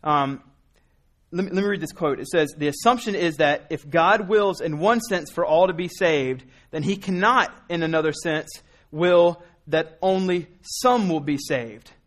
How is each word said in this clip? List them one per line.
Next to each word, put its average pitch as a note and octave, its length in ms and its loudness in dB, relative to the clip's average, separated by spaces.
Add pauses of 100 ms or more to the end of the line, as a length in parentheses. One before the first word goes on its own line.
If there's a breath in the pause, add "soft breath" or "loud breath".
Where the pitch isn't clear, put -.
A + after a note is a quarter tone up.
um, C#3+ 400 0 (880)
let F3+ 140 -4
me, - 60 -8
let F#3+ 120 -2
me G3+ 60 0
read G3+ 120 -2
this - 120 -8
quote. - 280 -2
It - 80 -10
says, D3+ 280 0
"The D3 120 -2
assumption A3+ 460 0
is E3+ 220 -2
that D3 340 0
if D3+ 180 -8
God F3+ 400 2
wills G3+ 320 2
in F3 180 -4
one A3 220 2
sense F3+ 320 -4
for E3+ 140 -2
all E3 220 4
to F#3 40 -2
be F3 160 -6
saved, C#3 560 0 (260 soft breath)
then D#3 120 -6
he G3 140 -2
cannot, G3 540 0 (180)
in E3+ 140 -2
another D#3+ 300 0
sense, D#3 380 -4 (400 soft breath)
will E3+ 520 4 (260 loud breath)
that D#3+ 340 -2
only F#3 460 0 (140)
some A#3+ 460 0
will D#3+ 120 0
be C#3+ 180 -2
saved." A#2 520 -6 (160)